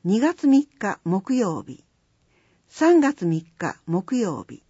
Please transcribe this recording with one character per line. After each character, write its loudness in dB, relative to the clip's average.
二 0
月 0
三 4
日 -8
木 -2
曜 -2
日、 -20
三 4
月 -2
三 -2
日 -10
木 -4
曜 -4
日。 -20